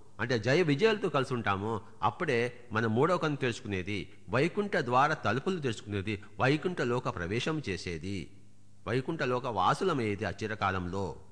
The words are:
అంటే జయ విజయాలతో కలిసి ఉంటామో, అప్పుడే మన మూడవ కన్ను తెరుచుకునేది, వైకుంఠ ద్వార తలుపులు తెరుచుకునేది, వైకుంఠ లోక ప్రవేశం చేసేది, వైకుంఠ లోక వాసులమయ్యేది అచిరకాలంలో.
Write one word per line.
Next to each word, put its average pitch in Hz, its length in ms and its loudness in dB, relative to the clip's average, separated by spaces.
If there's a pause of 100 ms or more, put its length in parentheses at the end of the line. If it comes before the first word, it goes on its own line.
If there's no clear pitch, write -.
(200)
అంటే 120 200 2
జయ 131 220 4
విజయాలతో 190 480 4
కలిసి 131 240 0
ఉంటామో, 104 480 0 (220)
అప్పుడే 120 680 0
మన 110 140 2
మూడవ 139 320 4
కన్ను 156 200 0
తెరుచుకునేది, 101 760 -2 (160)
వైకుంఠ 175 480 2
ద్వార 135 360 4
తలుపులు 139 460 0
తెరుచుకునేది, 104 640 -4 (160)
వైకుంఠ 156 420 2
లోక 123 340 0
ప్రవేశం 123 540 -2
చేసేది, 90 600 -6 (560)
వైకుంఠ 135 360 -2
లోక 127 220 0
వాసులమయ్యేది 110 800 2
అచిరకాలంలో. 95 920 -2 (160)